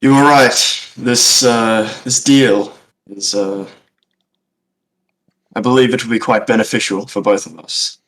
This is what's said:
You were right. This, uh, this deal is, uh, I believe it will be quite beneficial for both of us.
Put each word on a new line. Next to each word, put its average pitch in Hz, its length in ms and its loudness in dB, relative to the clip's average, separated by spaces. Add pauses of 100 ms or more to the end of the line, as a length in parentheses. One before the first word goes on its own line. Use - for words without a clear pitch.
You 139 100 0
were 139 120 6
right. 143 720 2
This, - 480 0
uh, 113 480 0 (120)
this - 180 -4
deal 123 540 2 (340)
is, 98 240 -8
uh, 98 320 -4 (1900)
I 113 40 -6
believe 123 340 4
it 123 100 -4
will 113 60 -10
be 113 80 -2
quite 107 280 -2
beneficial 107 600 -2
for - 160 -8
both 101 240 0
of 80 120 -20
us. - 500 -8